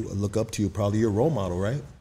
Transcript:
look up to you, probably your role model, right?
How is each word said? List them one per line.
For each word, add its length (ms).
look 280
up 140
to 120
you, 60
probably 280
your 140
role 180
model, 300
right? 240